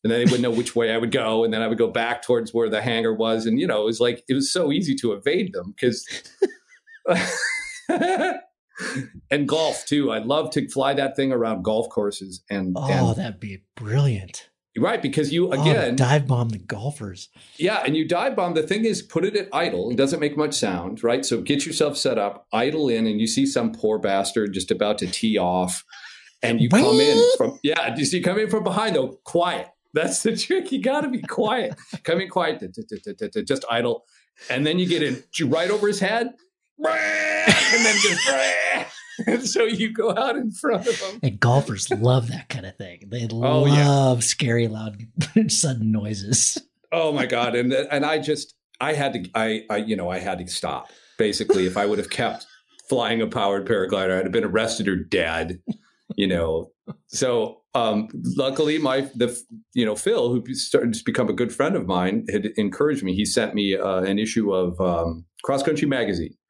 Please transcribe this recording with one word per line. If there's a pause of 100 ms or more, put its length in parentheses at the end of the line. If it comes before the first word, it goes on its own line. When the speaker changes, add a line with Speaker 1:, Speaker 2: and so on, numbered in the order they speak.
Speaker 1:
and
then
they
wouldn't
know
which
way
I
would
go,
and
then
I
would
go
back
towards
where
the
hangar
was,
and,
you
know,
it
was
like,
it
was
so
easy
to
evade
them
'cause (1000)
<laughs> (920)
and
golf
too.
I'd
love
to
fly
that
thing
around
golf
courses
and,
Speaker 2:
Oh,
Speaker 1:
and
Speaker 2:
that'd
be (120)
brilliant. (280)
Speaker 1:
Right,
because
you,
Speaker 2:
Oh,
Speaker 1:
again
Speaker 2:
dive
bomb
the
golfers. (280)
Speaker 1:
Yeah,
and
you
dive
bomb.
The
thing
is,
put
it
at
idle.
It
doesn't
make
much
sound,
right?
So
get
yourself
set
up,
idle
in,
and
you
see
some
poor
bastard
just
about
to
tee
off, (580)
and
you
come
in
Speaker 2:
Whee!
Speaker 1:
from,
yeah,
you
see,
come
in
from
behind
though,
quiet. (240)
That's
the
trick.
You
gotta
be
quiet. (140)
Speaker 2:
<laughs>
Speaker 1:
Come
in
quiet,
t-,
t-, (180)
t-,
t-,
t-,
just
idle, (460)
and
then
you
get
in (260)
right
over
his
head, (560)
and
then
just
<laughs>
and
so
you
go
out
in
front
of
him.
Speaker 2:
And
golfers
love
that
kind
of
thing.
They
Speaker 1:
Oh,
yeah.
Speaker 2:
love
scary,
loud, (240)
<laughs>
sudden
noises. (340)
Speaker 1:
Oh
my
God!
And,
and
I
just, (260)
I
had
to,
I,
I,
you
know,
I
had
to
stop. (280)
Basically,
if
I
would
have
kept (440)
flying
a
powered
paraglider,
I'd
have
been
arrested
or
dead, (560)
you
know? (360)
So, (120)
um, (260)
luckily
my, (140)
the, (360)
you
know,
Phil,
who
started
to
become
a
good
friend
of
mine,
had (100)
encouraged
me.
He
sent
me,
uh,
an
issue
of,
um, (180)
Cross
Country
Magazine. (140)